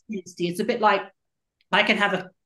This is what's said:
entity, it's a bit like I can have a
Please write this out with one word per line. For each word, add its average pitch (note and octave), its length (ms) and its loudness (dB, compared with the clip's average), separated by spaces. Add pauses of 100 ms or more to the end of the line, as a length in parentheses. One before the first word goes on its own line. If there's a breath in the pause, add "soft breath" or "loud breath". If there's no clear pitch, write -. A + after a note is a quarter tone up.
(100)
entity, F3+ 380 -6
it's F3 140 -4
a - 20 -2
bit - 160 -2
like G3+ 220 4 (720)
I G3+ 120 4
can G#3+ 140 2
have G3 160 2
a F3+ 160 -6 (160)